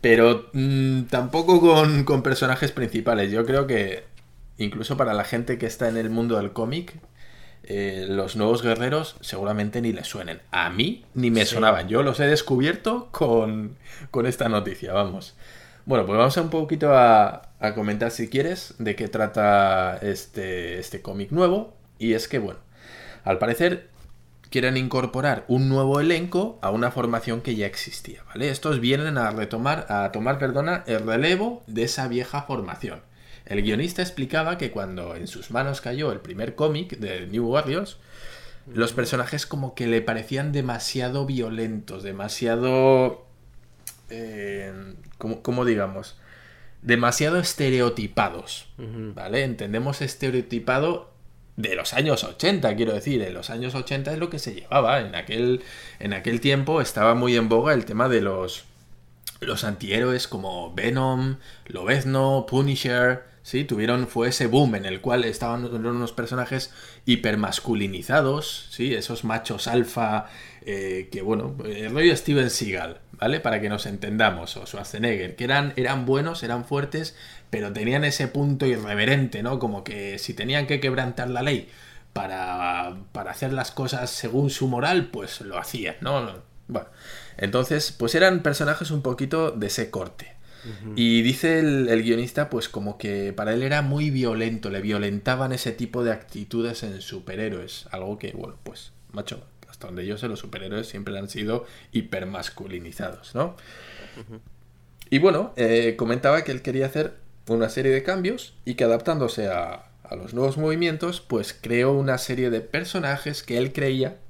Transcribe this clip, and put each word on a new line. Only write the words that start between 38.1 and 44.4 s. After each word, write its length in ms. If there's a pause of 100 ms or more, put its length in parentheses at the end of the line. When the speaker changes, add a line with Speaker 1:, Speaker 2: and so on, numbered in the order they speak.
Speaker 1:
los 200
Speaker 2:
Ujú. 0
Speaker 1:
personajes 520
como 300
que 120
le 140
parecían 500
demasiado 720
violentos, 800
demasiado... 1200 (840)
Eh, 640 (440)